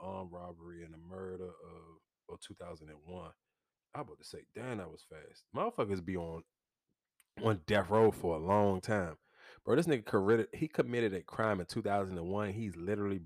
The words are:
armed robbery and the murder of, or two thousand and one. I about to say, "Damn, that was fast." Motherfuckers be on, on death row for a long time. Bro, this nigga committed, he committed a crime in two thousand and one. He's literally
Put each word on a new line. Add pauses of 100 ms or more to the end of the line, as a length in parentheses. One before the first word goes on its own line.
armed
robbery
and
the
murder
of, (260)
or
two
thousand
and
one. (640)
I
about
to
say, (140)
"Damn,
that
was
fast." (120)
Motherfuckers
be
on, (1000)
on
death
row
for
a
long
time. (480)
Bro,
this
nigga
committed,
he
committed
a
crime
in
two
thousand
and
one.
He's
literally